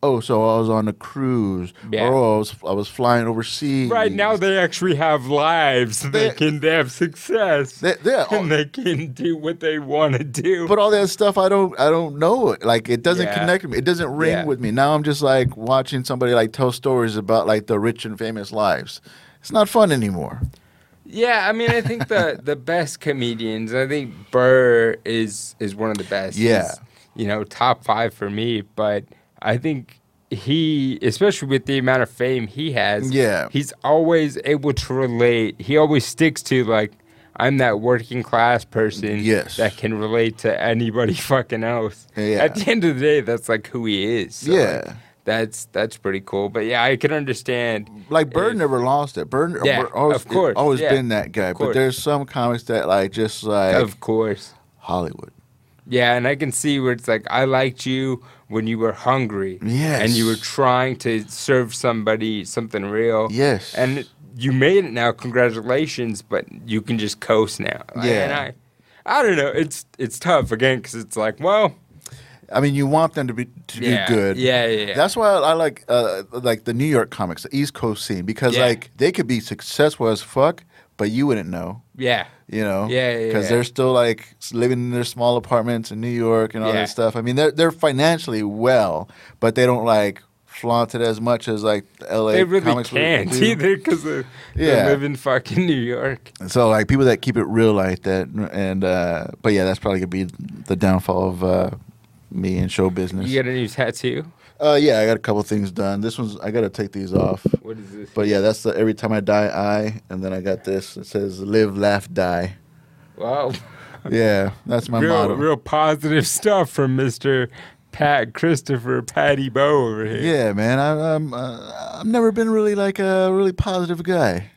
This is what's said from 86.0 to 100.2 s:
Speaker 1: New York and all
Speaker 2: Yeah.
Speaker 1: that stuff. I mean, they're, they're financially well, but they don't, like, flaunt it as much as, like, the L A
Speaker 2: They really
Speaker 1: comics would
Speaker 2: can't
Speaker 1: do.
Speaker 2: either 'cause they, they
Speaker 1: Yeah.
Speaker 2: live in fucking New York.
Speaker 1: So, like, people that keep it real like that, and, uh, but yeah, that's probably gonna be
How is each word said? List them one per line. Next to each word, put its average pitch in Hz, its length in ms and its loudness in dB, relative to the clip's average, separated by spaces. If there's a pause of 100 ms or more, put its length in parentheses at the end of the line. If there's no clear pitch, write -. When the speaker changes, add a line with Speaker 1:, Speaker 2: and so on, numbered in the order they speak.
Speaker 1:
New 117 80 -6
York 113 460 0
and 113 100 -4
all 110 80 0
Speaker 2:
Yeah. 107 80 0
Speaker 1:
that 90 80 -4
stuff. 113 280 -2
I 117 40 -4
mean, 123 160 -2
they're, 151 160 4
they're 165 180 2
financially 147 720 0
well, 104 680 0 (300)
but 113 140 2
they 127 120 4
don't, 120 180 2
like, 107 380 2 (240)
flaunt 117 480 -2
it 117 80 -2
as 110 180 0
much 117 280 -2
as, 107 140 -2
like, 104 220 0 (160)
the - 100 -12
L 110 200 2
A - 20 2
Speaker 2:
They 143 120 6
really 185 200 0
Speaker 1:
comics 123 280 0
would 139 60 0
Speaker 2:
can't 143 320 0
Speaker 1:
do. 127 140 2
Speaker 2:
either 196 320 2
'cause 190 280 -2
they, 147 180 -6 (340)
they 156 120 0
Speaker 1:
Yeah. 120 180 4
Speaker 2:
live 139 160 2
in 143 140 -4
fucking 127 500 -2
New 165 80 2
York. 123 580 -4 (140)
Speaker 1:
So, 117 240 4
like, 110 180 2
people 135 160 4
that 123 160 4
keep 113 160 -2
it 113 80 2
real 110 300 4
like 92 300 -2
that, 95 240 -2 (260)
and, 95 300 -2
uh, 87 420 0 (160)
but 110 100 2
yeah, 98 140 4
that's 95 120 0
probably 95 220 -2
gonna 92 80 -4
be 95 160 -4 (420)